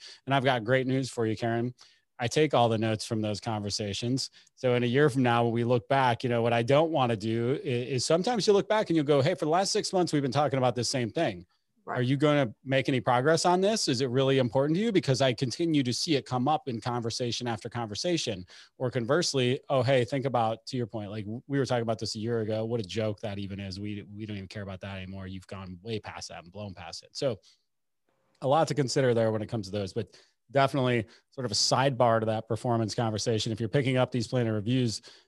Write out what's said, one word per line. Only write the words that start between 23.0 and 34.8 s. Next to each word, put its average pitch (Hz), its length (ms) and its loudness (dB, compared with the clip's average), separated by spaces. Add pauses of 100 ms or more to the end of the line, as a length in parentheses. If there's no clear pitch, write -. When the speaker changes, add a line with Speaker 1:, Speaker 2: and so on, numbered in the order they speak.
Speaker 1:
that 101 180 -6
even 98 220 -8
is. 98 220 -10
We, 104 240 -8 (100)
we 107 100 -12
don't 104 120 -10
even 95 100 -12
care 104 160 -12
about 95 160 -10
that 98 160 -10
anymore. 95 320 -12
You've 92 200 -12
gone 95 340 -12
way 110 180 -6
past 85 300 -14
that 85 140 -16
and 87 100 -20
blown 101 200 -12
past 87 300 -16
it. - 80 -20
So 127 280 -4 (1000)
a 143 60 -2
lot 147 220 4
to 143 60 -4
consider 131 380 2
there 113 200 2
when 107 80 -2
it 104 80 -8
comes 107 160 -4
to 95 80 -14
those, 101 180 -4
but 110 160 -6 (440)
definitely 127 540 2 (260)
sort 131 140 -6
of 110 60 -6
a 104 40 -2
sidebar 123 680 4
to 110 60 -2
that 110 200 -2
performance 113 480 0
conversation. 113 560 -2
If 104 80 -4
you're 117 80 -2
picking 131 300 0
up 127 140 2
these 120 160 -2
planner 117 260 0
reviews, 113 480 0 (260)